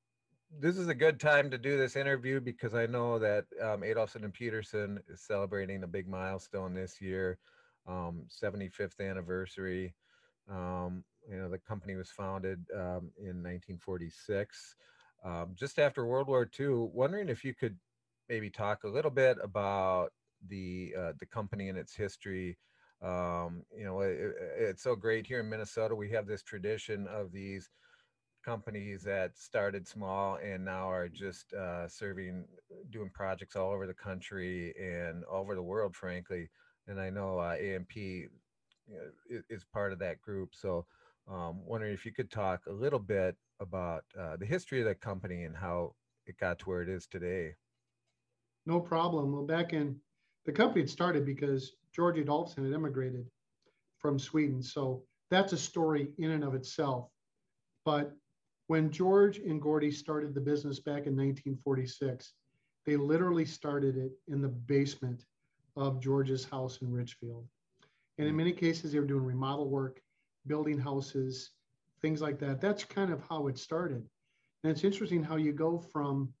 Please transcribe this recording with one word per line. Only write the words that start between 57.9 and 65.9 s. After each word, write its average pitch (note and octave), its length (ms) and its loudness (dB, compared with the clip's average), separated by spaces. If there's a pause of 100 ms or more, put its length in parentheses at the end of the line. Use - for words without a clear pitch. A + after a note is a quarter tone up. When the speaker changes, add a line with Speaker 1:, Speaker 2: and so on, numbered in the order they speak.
Speaker 2:
when D#3 240 6
George G3 460 8
and D#3 240 0
Gordy D3 300 4
started D3+ 440 -2
the C3+ 60 2
business C#3+ 380 2
back C#3+ 280 -2
in C3+ 80 2
nineteen C3+ 480 2
forty-six, C3 720 -2 (520)
they D3 120 4
literally D#3+ 480 4
started C#3+ 500 2
it C3 160 -2 (160)
in C#3+ 140 0
the C3+ 80 2
basement B2 760 2 (540)
of C3+ 240 0